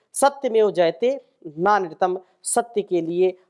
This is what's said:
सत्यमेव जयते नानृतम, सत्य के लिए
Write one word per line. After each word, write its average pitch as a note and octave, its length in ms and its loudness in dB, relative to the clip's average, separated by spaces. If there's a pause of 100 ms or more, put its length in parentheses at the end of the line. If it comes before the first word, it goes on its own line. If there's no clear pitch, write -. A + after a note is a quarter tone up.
(140)
सत्यमेव A#3 560 0
जयते F3+ 540 0 (340)
नानृतम, F#3 600 0 (240)
सत्य A#3 400 -2
के F3+ 180 -2
लिए F3 380 0 (120)